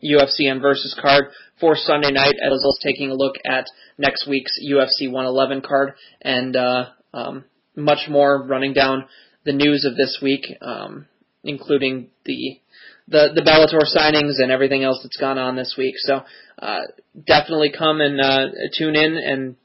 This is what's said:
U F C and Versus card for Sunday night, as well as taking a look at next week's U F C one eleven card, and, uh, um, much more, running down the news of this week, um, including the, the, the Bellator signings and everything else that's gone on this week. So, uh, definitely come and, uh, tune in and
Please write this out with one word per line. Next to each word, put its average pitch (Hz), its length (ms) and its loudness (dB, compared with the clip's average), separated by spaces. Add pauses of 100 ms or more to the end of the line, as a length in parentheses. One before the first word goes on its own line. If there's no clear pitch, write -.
U 147 180 4
F 135 100 4
C 147 160 0
and 135 160 0
Versus 139 400 0
card 139 240 4 (340)
for 160 160 4
Sunday 147 360 0
night, 139 320 2
as 135 180 0
well 139 160 2
as - 60 -16
taking 139 260 -4
a 131 60 -6
look 135 200 -2 (100)
at 131 200 -4 (320)
next 139 300 -2
week's 139 340 -4
U 139 200 2
F 131 80 0
C 135 180 -4
one 131 180 -4
eleven 135 360 0
card, 139 320 -2 (280)
and, 127 340 -4
uh, 127 300 0 (280)
um, 135 320 -10 (300)
much 147 340 0
more, 143 340 4
running 135 300 -4
down 135 320 0 (400)
the 143 80 -2
news 143 320 2
of 123 100 -2
this 131 260 -2
week, 135 240 -2 (160)
um, 107 460 -12 (360)
including 131 680 -4 (160)
the, 135 340 -8 (480)
the, 151 260 4
the 160 80 2
Bellator 156 400 6 (140)
signings 151 480 2
and 127 80 0
everything 135 320 0
else 131 180 -2
that's - 160 -20
gone 135 200 -4
on 127 180 -4
this 127 220 -8
week. 131 200 -4
So, 135 240 -2 (380)
uh, 98 220 -6 (440)
definitely 151 500 2
come 156 260 0
and, 143 180 0
uh, 135 280 2 (300)
tune 156 180 -2
in 156 220 2
and 135 480 -6